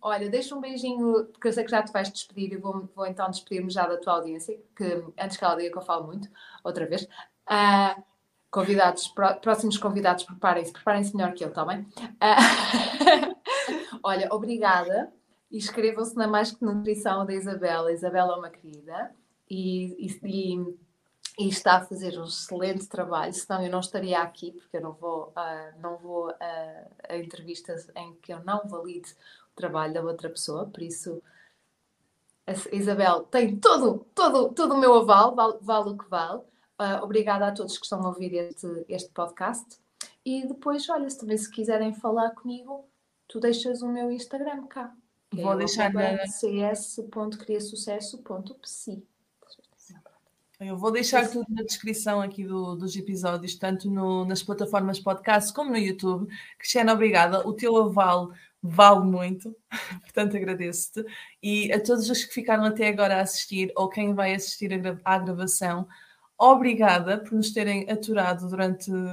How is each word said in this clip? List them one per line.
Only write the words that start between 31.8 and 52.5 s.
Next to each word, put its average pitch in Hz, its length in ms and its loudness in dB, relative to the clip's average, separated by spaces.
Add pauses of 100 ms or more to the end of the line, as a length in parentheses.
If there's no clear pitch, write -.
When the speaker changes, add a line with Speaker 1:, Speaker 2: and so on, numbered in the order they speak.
Speaker 1:
a 190 60 -6 (220)
Isabel 196 480 2
tem 226 340 2
todo, 262 480 4 (100)
todo, 269 380 4
todo 320 200 2
o 269 60 4
meu 254 160 10
aval, 214 400 8
vale, 226 260 2
vale 208 300 0
o 202 60 -8
que - 120 -16
vale. 180 320 -4 (360)
Ah, 202 260 -2
obrigada 208 440 0
a 202 40 0
todos 202 260 -8
que - 60 -12
estão 190 180 -6
a 185 60 -2
ouvir 180 260 -6
este, 175 540 -6
este 185 220 -8
podcast. 185 720 -8 (460)
E 262 220 -4
depois, 285 420 -4
olha, 285 200 -2
se - 100 -14
também 214 180 -4
se 214 120 -6
quiserem 220 440 -2
falar 226 380 -2
comigo, 247 560 -12 (400)
tu 226 120 -10
deixas 240 420 0
o 240 60 -6
meu 240 240 -4
Instagram 277 560 -8
cá, 240 260 -14 (360)
que 170 120 -6
Speaker 2:
Vou 196 120 0
Speaker 1:
é - 20 2
o - 40 -2
Speaker 2:
deixar 202 340 0
na 196 340 0
Speaker 1:
C 202 320 -4
S 208 440 -4
ponto 214 340 -8
cria 208 240 -6
sucesso 208 580 -10
ponto 190 360 -12
psi. - 480 -14 (1600)
Speaker 2:
Eu 190 140 -8
vou 214 140 0
deixar 240 320 4
Speaker 1:
Isso. - 100 -2
Speaker 2:
tudo 233 160 -4
na 220 140 -6
descrição 214 580 -2
aqui 196 220 -6
do, 185 320 -4